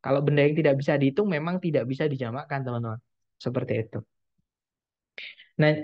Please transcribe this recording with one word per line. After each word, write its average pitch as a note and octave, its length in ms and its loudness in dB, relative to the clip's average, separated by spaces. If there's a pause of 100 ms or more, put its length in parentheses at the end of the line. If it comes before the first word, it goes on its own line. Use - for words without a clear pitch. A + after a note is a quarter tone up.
Kalau C#3 200 2
benda D3 200 4
yang D3 120 4
tidak C#3+ 240 4
bisa C#3+ 200 0
dihitung, C#3 320 2
memang E3+ 280 -2
tidak C#3+ 280 0
bisa C3 240 -4
dijamakkan, C3+ 520 -6
teman-teman. A#2 360 -4 (400)
Seperti B2 360 -4 (120)
itu. - 120 -10 (1600)
Nah, D3+ 160 4 (120)